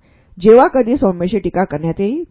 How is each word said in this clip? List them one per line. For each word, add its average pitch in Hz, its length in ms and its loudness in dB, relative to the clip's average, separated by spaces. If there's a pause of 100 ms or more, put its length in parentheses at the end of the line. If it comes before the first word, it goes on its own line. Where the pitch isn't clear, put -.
(380)
जेव्हा 226 320 6
कधी 247 280 -2
सौम्यशी 185 420 -4
टीका 180 240 -4
करण्यात 165 360 -6
येई 254 320 -6